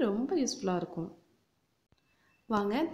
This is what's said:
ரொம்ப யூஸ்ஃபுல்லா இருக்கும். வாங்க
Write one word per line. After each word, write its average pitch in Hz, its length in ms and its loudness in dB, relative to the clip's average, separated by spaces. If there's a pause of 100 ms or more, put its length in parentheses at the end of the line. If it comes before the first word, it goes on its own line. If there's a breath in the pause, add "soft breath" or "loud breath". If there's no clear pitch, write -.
ரொம்ப 247 380 0
யூஸ்ஃபுல்லா 190 380 0
இருக்கும். 175 300 -6 (1400 soft breath)
வாங்க 208 380 2